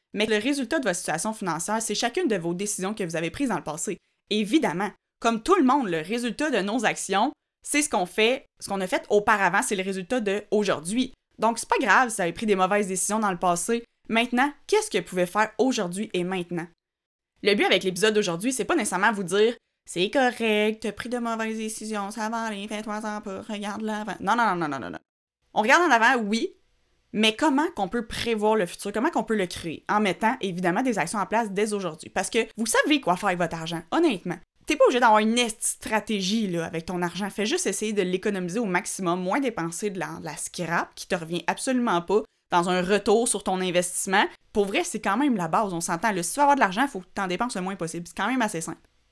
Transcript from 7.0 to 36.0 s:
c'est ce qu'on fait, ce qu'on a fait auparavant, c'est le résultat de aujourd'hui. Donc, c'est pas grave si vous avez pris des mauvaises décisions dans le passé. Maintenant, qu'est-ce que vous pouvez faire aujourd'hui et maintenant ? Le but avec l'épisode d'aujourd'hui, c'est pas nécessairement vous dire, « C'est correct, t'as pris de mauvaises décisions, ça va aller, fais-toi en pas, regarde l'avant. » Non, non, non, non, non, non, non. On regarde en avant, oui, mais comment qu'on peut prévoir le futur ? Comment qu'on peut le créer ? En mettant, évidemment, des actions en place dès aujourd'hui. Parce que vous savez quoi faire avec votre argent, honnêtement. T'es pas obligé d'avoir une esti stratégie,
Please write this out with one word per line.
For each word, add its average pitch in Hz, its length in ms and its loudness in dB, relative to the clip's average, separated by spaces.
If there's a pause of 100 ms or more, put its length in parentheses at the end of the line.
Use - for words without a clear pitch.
c'est 294 200 0
ce 294 80 -4
qu'on 190 160 0
fait, 226 400 0 (120)
ce - 80 -12
qu'on 196 140 -4
a 185 60 -2
fait 311 220 -2
auparavant, 202 520 4
c'est - 140 -2
le 190 80 -2
résultat 190 360 -4
de 202 300 -2
aujourd'hui. 202 640 0 (240)
Donc, 226 220 0
c'est - 100 -8
pas 480 100 2
grave 240 300 4
si 214 60 -6
vous 202 80 -4
avez 170 100 0
pris 226 140 -4
des 208 80 4
mauvaises 190 320 2
décisions 190 320 -2
dans 214 100 2
le 180 80 -2
passé. 190 460 0 (260)
Maintenant, 240 420 2 (140)
qu'est-ce 427 240 2
que - 80 -2
vous 180 60 0
pouvez 180 240 0
faire 214 320 0
aujourd'hui 214 540 0
et 180 100 0
maintenant ? 175 420 -4 (800)
Le 202 100 4
but 277 120 4
avec 190 180 4
l'épisode 190 320 2
d'aujourd'hui, 208 360 0
c'est 226 140 -4
pas 359 100 0
nécessairement 208 360 2
vous 202 120 -4
dire, « 208 320 2 (300)
C'est 180 240 -2
correct, 220 720 2
t'as 214 100 -4
pris - 180 -10
de 247 100 -4
mauvaises 220 380 -4
décisions, 214 520 -6
ça 214 200 -6
va 226 160 -4
aller, 208 220 -6
fais-toi 214 360 -6
en 208 180 -6
pas, 196 260 -10
regarde 208 360 -6
l'avant. » 214 380 -6
Non, 202 140 2
non, 220 200 2
non, - 0 -
non, 170 120 -2
non, 139 120 -4
non, 90 100 -8
non. 85 100 -10 (540)
On 202 80 2
regarde 285 220 6
en 330 80 4
avant, 240 280 6
oui, 226 360 -2 (580)
mais 214 220 2
comment 302 400 2
qu'on 190 140 -4
peut 233 180 -4
prévoir 220 480 0
le 202 100 2
futur ? - 260 -8
Comment 233 200 0
qu'on 226 120 0
peut 220 140 0
le 190 80 0
créer ? - 420 -8
En 208 120 2
mettant, 214 420 2
évidemment, 185 400 0
des 262 160 0
actions 165 220 -2
en 190 80 -2
place 214 240 0
dès 208 220 0
aujourd'hui. 180 360 -6
Parce - 220 -4
que 233 80 2 (180)
vous 226 80 -2
savez 311 340 2
quoi 180 180 2
faire 208 100 -4
avec 180 120 0
votre 170 160 0
argent, 165 360 -6
honnêtement. 240 480 2 (280)
T'es 311 80 0
pas 523 100 8
obligé 269 140 6
d'avoir 220 200 8
une 220 200 2
esti 233 300 -2
stratégie, 208 800 -2